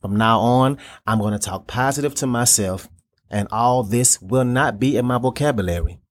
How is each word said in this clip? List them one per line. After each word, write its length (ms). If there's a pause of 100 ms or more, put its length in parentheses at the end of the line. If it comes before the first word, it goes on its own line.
From 140
now 240
on, 380 (280)
I'm 140
gonna 180
talk 300
positive 480
to 100
myself, 640 (420)
and 220
all 320
this 360
will 240
not 360
be 160
in 100
my 120
vocabulary 800 (100)